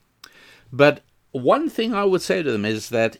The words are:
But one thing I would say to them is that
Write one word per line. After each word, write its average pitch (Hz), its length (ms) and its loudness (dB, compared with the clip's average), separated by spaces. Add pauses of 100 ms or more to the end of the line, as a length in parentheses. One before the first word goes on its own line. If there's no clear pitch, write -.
(720)
But 135 280 4 (320)
one 196 360 0
thing 226 240 -4
I 202 120 0
would 185 180 2
say 185 200 -2
to 139 100 -2
them 104 120 -2
is 107 260 -4
that 113 300 0